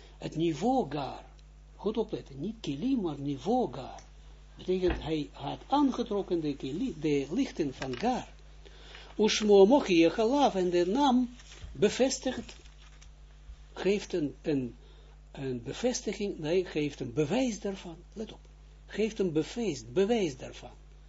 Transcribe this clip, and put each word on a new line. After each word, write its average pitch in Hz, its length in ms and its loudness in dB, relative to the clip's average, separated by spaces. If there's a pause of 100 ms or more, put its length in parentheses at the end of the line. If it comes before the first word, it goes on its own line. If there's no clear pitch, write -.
(180)
het 156 180 -10
niveau 170 540 2
Gar. 135 360 -8 (500)
Goed 214 220 -4
opletten, 139 420 -6
niet 202 220 -6
kilim, 202 400 -2
maar 151 180 -4
niveau 147 540 -2
Gar. 120 280 -12 (560)
Betekent, 180 460 0
hij 151 280 -4
had 139 360 -8
aangetrokken 226 760 0
de 147 140 -2
kilim, 160 440 -4
de 143 320 2
lichten 170 420 -2
van 131 240 -6
Gar. 233 360 -2 (840)
Ushmo 208 480 8
Mochi 196 400 8
Echalav, 226 500 4
en 180 140 2
de 175 160 4
naam 254 440 4 (420)
bevestigt, 240 840 0 (1200)
geeft 190 380 0
een, 147 280 -2
een, 135 340 -2 (560)
een 131 320 -6
bevestiging, 202 760 -4
nee, 170 260 0
geeft 147 340 -4
een 120 140 -8
bewijs 190 460 0
daarvan. 190 380 -8 (160)
Let 214 200 -12
op. - 60 -20 (460)
Geeft 214 340 -4
een 190 120 0
bewijs, 156 600 -2
bewijs 190 460 2
daarvan. 120 340 -14 (380)